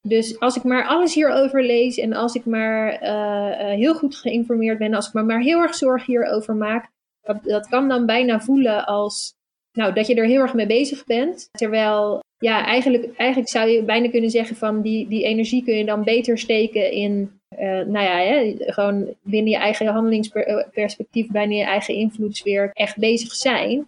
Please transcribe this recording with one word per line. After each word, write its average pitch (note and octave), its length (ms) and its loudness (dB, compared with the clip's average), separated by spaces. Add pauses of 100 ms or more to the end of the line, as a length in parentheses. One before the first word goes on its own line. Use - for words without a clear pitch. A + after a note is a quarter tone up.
Dus A3+ 380 0
als B3 160 2
ik B3 80 -6
maar B3+ 240 0
alles E4 260 2
hierover C4+ 500 2
lees A#3+ 340 2
en A3 160 -2
als A#3 220 -2
ik A#3 100 -4
maar, A3 480 0
eh, G#3 680 -4 (120)
eh, G3+ 60 0
heel D4+ 180 4
goed C#4+ 200 -4
geïnformeerd A3+ 640 -2
ben, G#3+ 160 -2
als G#3+ 140 -2
ik - 60 -18
me A3 100 0
maar A3+ 180 0
heel E4 200 4
erg E4 140 0
zorgen B3+ 380 0
hierover A3 420 0
maak, G#3+ 340 -2 (320)
dat, G#3 220 -6
dat G#3 240 -2
kan C4+ 200 2
dan B3 180 2
bijna A3+ 340 2
voelen A#3 460 2
als, G#3 480 -2 (380)
nou, G#3 220 0
dat G#3+ 140 2
je A#3+ 80 4
er A3+ 100 4
heel C4 160 6
erg B3+ 120 2
mee G#3+ 140 2
bezig C4+ 380 0
bent. C4+ 460 -2
Terwijl, G#3+ 720 0 (140)
ja, - 280 0
eigenlijk, A#3+ 520 0
eigenlijk B3+ 320 0
zou A3+ 200 2
je A3+ 140 4
bijna A#3 260 2
kunnen A3+ 200 2
zeggen A3+ 260 0
van G#3+ 260 -2
die, A3 260 -2
die G#3+ 160 -2
energie A3+ 400 0
kun A3+ 120 0
je G#3+ 100 0
dan G#3+ 180 -2
beter A#3 340 2
steken A3 540 0
in, G3+ 560 -4
eh, F#3+ 200 -6
nou G3 380 -2
ja, F3+ 120 2
hè, G3+ 400 2
gewoon G3+ 680 -2
binnen G#3+ 280 0
je - 60 2
eigen G#3+ 300 0
handelingsper-, A3 600 0
eh, G#3+ 240 -2
perspectief, G#3+ 600 -4
binnen G#3 260 0
je G#3 60 0
eigen G#3 300 -2
invloedssfeer G#3 800 -2
echt G3+ 240 -4
bezig A3+ 360 0
zijn. A#3+ 540 -2